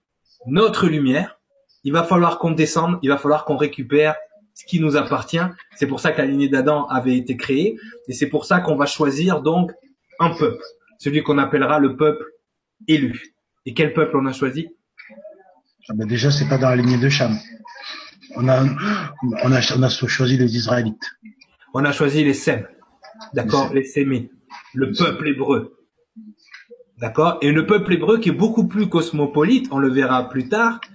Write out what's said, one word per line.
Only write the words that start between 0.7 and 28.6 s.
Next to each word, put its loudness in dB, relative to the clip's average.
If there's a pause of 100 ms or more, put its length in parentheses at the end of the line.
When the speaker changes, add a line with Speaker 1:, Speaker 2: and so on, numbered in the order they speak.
Speaker 1:
lumière. 0 (460)
Il -2
va 2
falloir 2
qu'on 0
descende, 0
il -2
va 2
falloir 0
qu'on -2
récupère 0 (400)
ce -20
qui -2
nous 2
appartient. -2 (380)
C'est 0
pour -6
ça 2
que -4
la 0
lignée 0
d'Adam 2
avait 0
été -4
créée -2 (320)
et -8
c'est -2
pour -2
ça 2
qu'on 0
va 0
choisir 0
donc 0 (480)
un 2
peuple, -2 (360)
celui -2
qu'on 0
appellera 2
le 2
peuple 0 (640)
élu. -2 (300)
Et -10
quel 0
peuple 0
on 0
a -4
choisi ? -6 (1200)
Speaker 2:
Ah -8
ben -4
déjà, 0
c'est 2
pas 2
dans 2
la 4
lignée 4
de 2
Cham. 0 (960)
On 0
a, 4 (800)
on 4
a, 4 (160)
on 4
a 2
choisi 0
les 2
Israélites. -2 (640)
Speaker 1:
On 0
a 0
choisi 2
les 2
Sem, -2 (640)
d'accord, -2
Speaker 2:
Les 2
Sem. -2
Speaker 1:
les -2
Sémites, -10 (420)
le -2
Speaker 2:
Les -6
Sem. 0
Speaker 1:
peuple -4
hébreu, -2 (1200)
d'accord, 0
et 4
le 2
peuple 2
hébreu 4
qui 0
est 2
beaucoup 2